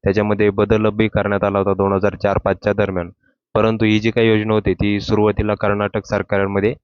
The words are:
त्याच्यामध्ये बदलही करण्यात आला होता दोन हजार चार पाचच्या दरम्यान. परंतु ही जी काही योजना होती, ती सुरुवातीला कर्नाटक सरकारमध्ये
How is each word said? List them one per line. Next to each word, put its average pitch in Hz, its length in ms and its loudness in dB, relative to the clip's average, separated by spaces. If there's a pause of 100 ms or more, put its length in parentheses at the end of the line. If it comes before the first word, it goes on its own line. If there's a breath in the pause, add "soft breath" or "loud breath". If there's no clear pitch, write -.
त्याच्यामध्ये 104 460 2
बदलही 107 580 0
करण्यात 101 360 -2
आला 101 140 0
होता 98 160 0
दोन 98 200 0
हजार 98 220 0
चार 98 220 -2
पाचच्या 101 360 -2
दरम्यान. 95 360 -4 (460)
परंतु 110 300 2
ही 107 140 4
जी 110 120 0
काही 113 160 2
योजना 110 260 2
होती, 101 200 0
ती 104 260 -2
सुरुवातीला 104 540 0
कर्नाटक 101 520 -2
सरकारमध्ये 101 680 -2 (100)